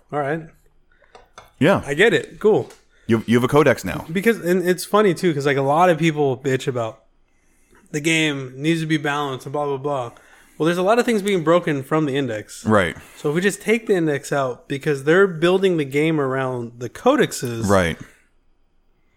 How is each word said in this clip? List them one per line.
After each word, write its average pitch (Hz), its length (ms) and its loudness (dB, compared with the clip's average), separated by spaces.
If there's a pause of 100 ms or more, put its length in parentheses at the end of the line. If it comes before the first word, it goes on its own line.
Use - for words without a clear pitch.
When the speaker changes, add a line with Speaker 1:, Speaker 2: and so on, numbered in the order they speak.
(120)
Speaker 1:
all 147 80 -4
right. 151 240 -4 (1160)
Speaker 2:
Yeah. 170 260 4
Speaker 1:
I 143 80 -6
get 196 200 4
it. 143 260 -4
Cool. 202 300 2 (380)
Speaker 2:
You, 113 200 2
you 113 80 2
have 120 80 4
a 127 60 0
codex 143 340 4
now. - 280 -6
Speaker 1:
Because, 196 280 0
and 175 280 0
it's 180 180 -2
funny, 202 280 2
too, 175 200 0
'cause, 139 120 -4
like, 139 120 2
a 139 40 0
lot 151 280 4
of 170 80 2
people 147 400 0
bitch 131 300 -2
about 120 360 -6 (880)
the 151 80 -6
game 147 560 0
needs 156 260 -2
to 160 60 -6
be 156 100 0
balanced 143 480 -4
and 139 60 -10
blah, 147 140 -4
blah, 139 120 -4
blah. 131 340 -6 (460)
Well, 151 80 -2
there's 175 120 0
a 185 60 -2
lot 220 160 2
of 240 60 0
things 226 160 0
being 190 220 -2
broken 160 400 0
from 156 220 0
the 135 100 -4
index. 117 500 -6
Speaker 2:
Right. 101 300 2 (220)
Speaker 1:
So - 120 -4
if 147 60 -2
we 180 60 0
just 196 200 -2
take 226 260 -2
the 208 80 2
index 151 360 -2
out, 135 380 -4
because 139 340 -4
they're 175 240 4
building 180 500 2
the 151 80 0
game 147 360 0
around 127 580 -4
the 123 100 -8
codexes, 135 800 0
Speaker 2:
Right. 92 300 2 (1200)